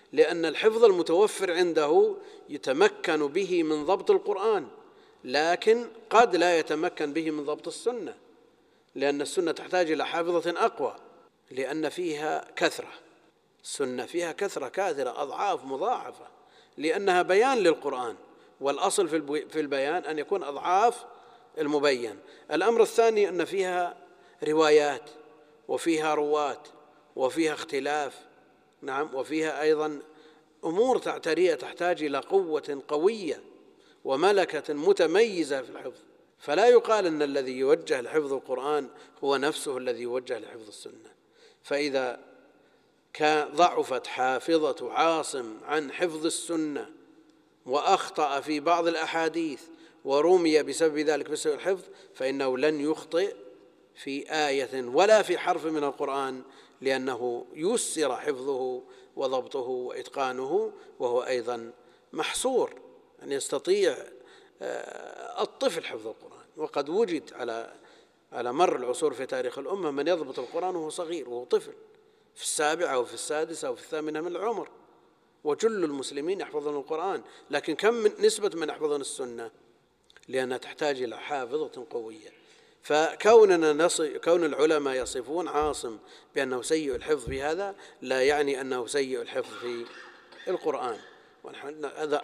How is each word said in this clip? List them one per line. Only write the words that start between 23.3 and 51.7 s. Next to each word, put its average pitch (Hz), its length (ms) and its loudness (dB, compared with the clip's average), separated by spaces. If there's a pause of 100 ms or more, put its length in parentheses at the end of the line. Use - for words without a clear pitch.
فيها 180 520 -2 (480)
روايات، 151 640 6 (580)
وفيها 156 460 0
رواة، 147 480 0 (540)
وفيها 151 380 0
اختلاف، 143 640 -4 (640)
نعم، 135 320 -4
وفيها 147 480 -2
أيضا 151 380 2 (640)
أمور 208 340 4
تعتريها، 160 560 2
تحتاج 175 480 -2
إلى 139 160 0
قوة 147 680 0
قوية 165 540 0 (640)
وملكة 160 720 2
متميزة 165 880 2
في 117 80 -16
الحفظ، 120 300 -14 (380)
فلا 165 280 2
يقال 226 400 6
أن 156 160 0
الذي 139 300 -2
يوجه 139 480 2
لحفظ 139 320 -2
القرآن 135 560 -2 (360)
هو 139 120 2
نفسه 139 400 -2
الذي 123 260 -4
يوجه 123 360 -4
لحفظ 110 300 -16
السنة. - 500 -20 (440)
فإذا 135 580 -2 (920)
كان 151 420 2
ضعفت 143 520 2
حافظة 127 840 0
عاصم 135 720 -2
عن 143 280 -4
حفظ 160 340 -2
السنة 151 640 -4 (760)
وأخطأ 143 760 0
في 147 200 -2
بعض 170 260 2
الأحاديث 165 760 -2 (420)
ورمي 151 580 6
بسبب 147 360 0
ذلك 147 320 0
بسوء 151 240 -2
الحفظ، 180 280 -2 (320)